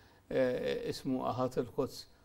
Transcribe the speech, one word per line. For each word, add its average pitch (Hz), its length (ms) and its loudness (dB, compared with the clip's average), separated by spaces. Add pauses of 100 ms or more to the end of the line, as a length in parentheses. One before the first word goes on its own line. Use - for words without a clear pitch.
(320)
آه، 139 580 2
اسمه 127 380 -2
أهات 127 300 0
القدس. - 500 -2 (160)